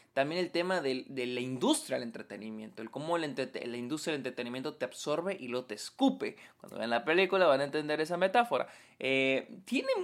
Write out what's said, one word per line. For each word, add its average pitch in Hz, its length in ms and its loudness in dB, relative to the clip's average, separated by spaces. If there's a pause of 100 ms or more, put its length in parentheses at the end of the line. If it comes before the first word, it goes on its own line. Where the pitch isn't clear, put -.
(140)
También 147 260 2
el 175 120 -2
tema 175 280 0
del, 131 300 -2
de 131 160 -4
la 123 160 -2
industria 131 560 0
del 123 100 -4
entretenimiento, 110 720 -10
el 113 100 -10
cómo 160 260 -2
la 165 80 0
entrete-, 127 420 -4
la 120 80 -6
industria 143 380 -4
del 143 80 -2
entretenimiento 123 540 -6
te 123 100 -6
absorbe 170 520 -2
y 127 120 -10
lo 123 160 -4
te 104 100 -8
escupe. - 600 0 (240)
Cuando - 160 -14
vean 113 140 -2
la 117 120 2
película 185 420 4
van 139 140 8
a 143 60 0
entender 151 340 0
esa 160 160 0
metáfora. 190 540 2 (300)
Eh, 135 680 2
tiene - 240 0 (140)